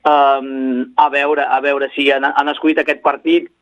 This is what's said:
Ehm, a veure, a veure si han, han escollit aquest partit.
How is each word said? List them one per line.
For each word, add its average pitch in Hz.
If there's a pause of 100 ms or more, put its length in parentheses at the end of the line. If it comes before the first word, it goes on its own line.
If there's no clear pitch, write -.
Ehm, 135
a 147
veure, 143
a 131
veure 139
si 139
han, 135
han 143
escollit 156
aquest 147
partit. 160 (100)